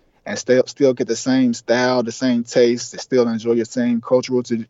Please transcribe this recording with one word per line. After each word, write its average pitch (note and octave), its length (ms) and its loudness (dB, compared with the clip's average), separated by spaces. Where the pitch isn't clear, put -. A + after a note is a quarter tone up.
and G#2 120 -8
still, B2+ 280 2
still C3+ 260 2
get B2 160 -4
the A2+ 80 -4
same B2+ 380 2
style, B2 480 0
the A2+ 100 -6
same A#2+ 320 -2
taste, A#2+ 480 0
to F#2+ 60 -16
still B2 300 0
enjoy A2+ 240 -2
your A#2 120 0
same A#2+ 380 -2
cultural B2+ 400 0
t-, A2+ 280 -6